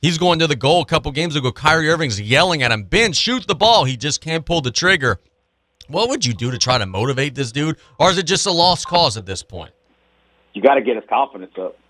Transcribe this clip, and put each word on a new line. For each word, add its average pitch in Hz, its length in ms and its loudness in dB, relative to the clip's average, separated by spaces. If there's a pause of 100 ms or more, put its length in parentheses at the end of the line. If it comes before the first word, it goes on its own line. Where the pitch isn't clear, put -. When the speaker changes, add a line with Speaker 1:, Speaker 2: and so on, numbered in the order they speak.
Speaker 1:
He's 165 180 0
going 170 200 4
to 160 80 2
the 147 100 0
goal 143 260 2
a - 40 -6
couple 151 260 -2
games 151 240 -4
ago. 127 160 -2
Kyrie 156 380 2
Irving's 143 300 -2
yelling 143 420 2
at 120 100 2
him, 107 120 -2
"Ben, 196 280 0
shoot 240 340 -2
the 202 80 0
ball." 208 300 4
He 131 140 -4
just - 240 -6
can't 160 240 -6
pull 165 160 -2
the 123 80 -4
trigger. 139 500 0 (680)
What 202 240 -2
would 269 160 -4
you 120 80 -2
do 120 160 -4
to 123 80 -6
try 127 180 0
to 110 80 0
motivate 127 500 -4
this 131 160 -6
dude? 147 280 -4 (200)
Or 170 120 4
is 180 80 0
it 190 60 -2
just 175 220 0
a 196 60 0
lost 170 340 2
cause 165 300 2
at 107 80 -12
this 92 180 -8
point? 82 300 -16 (800)
Speaker 2:
You 104 80 -12
gotta 135 220 6
get 117 140 0
his 104 120 -8
confidence 110 500 -2
up. 92 200 -8 (120)